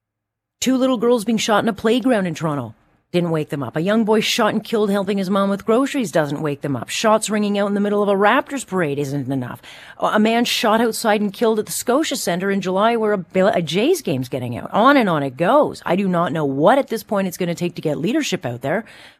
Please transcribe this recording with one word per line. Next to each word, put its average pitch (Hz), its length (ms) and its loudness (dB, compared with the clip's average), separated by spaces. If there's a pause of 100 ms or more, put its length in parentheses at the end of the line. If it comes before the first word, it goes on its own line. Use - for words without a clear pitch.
(600)
Two 262 160 2
little 254 200 2
girls 233 280 2
being 226 140 0
shot 208 240 2
in 226 60 0
a 214 60 -2
playground 220 520 0
in 165 80 -4
Toronto 139 400 -6 (380)
didn't 175 180 0
wake 156 200 -2
them 143 120 -4
up. - 140 -6
A 156 40 0
young 208 240 2
boy 214 160 4
shot 208 320 0
and 214 120 -2
killed 208 260 0
helping 202 260 0
his 190 140 -2
mom 196 180 2
with 196 160 -4
groceries 247 460 0
doesn't 147 320 0
wake 143 180 -4
them 143 140 -4
up. 117 140 -6
Shots 214 420 2
ringing 208 260 0
out 202 120 0
in 202 60 0
the 202 60 0
middle 208 220 2
of 202 60 2
a 202 60 2
Raptors 233 520 2
parade 156 320 -2
isn't 139 320 -4
enough. 131 320 -6 (360)
A, - 80 0
a 180 120 2
man 226 260 2
shot 226 360 2
outside 220 400 0
and 208 120 -2
killed 220 280 0
at 208 60 -8
the - 60 -12
Scotia 285 440 -2
Centre 185 340 -2
in 196 100 0
July 190 360 0
where 214 160 0
a, 208 60 0
Bill-, 185 280 0
a 185 160 2
Jays 208 400 0
game's 131 260 -4
getting 120 300 -6
out. - 140 -12
On 262 240 4
and 226 120 4
on 156 140 0
it 131 140 -6
goes. 202 500 2
I 170 80 0
do 196 140 0
not 175 240 0
know 160 120 -2
what 151 340 4
at 269 100 -2
this 226 160 -6
point 196 240 -2
it's 165 100 -8
gonna 175 160 -2
take 175 220 -4
to 170 40 -10
get 151 160 -2
leadership 240 480 -2
out 120 180 -6
there, 160 220 -2 (360)